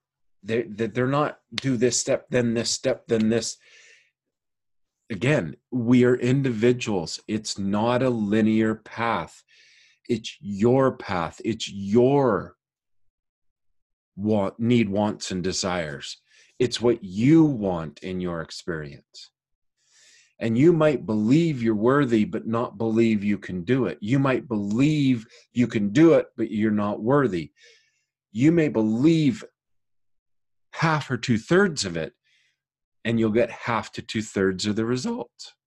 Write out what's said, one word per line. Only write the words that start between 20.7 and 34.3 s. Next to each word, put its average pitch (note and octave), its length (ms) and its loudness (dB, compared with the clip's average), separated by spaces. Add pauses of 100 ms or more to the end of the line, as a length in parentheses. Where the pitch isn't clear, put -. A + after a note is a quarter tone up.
might D#3 320 2
believe B2 580 2
you're A2+ 120 2
worthy, A#2 500 2
but G#2+ 220 -8
not A2+ 300 -4
believe A2+ 460 0
you G2+ 140 0
can F2+ 260 -8
do B2+ 220 0
it. E2 160 -6
You B2 180 0
might C3+ 280 0
believe A#2+ 800 0 (280)
you A#2+ 140 2
can A2 220 -2
do D3+ 240 6
it, C3 220 2
but A2+ 160 -4
you're G#2+ 200 0
not G#2 300 -2
worthy. A2 500 0 (800)
You C3 200 4
may E3 160 4
believe A#2+ 760 2 (1300)
half D#3 360 -2
or B2+ 80 -4
two-thirds C#3+ 680 0
of E2+ 120 -6
it, D#2+ 160 -8 (920)
and A#2 160 0
you'll A2 120 2
get A#2 180 0
half - 440 -6
to - 80 -14
two-thirds G2 640 -2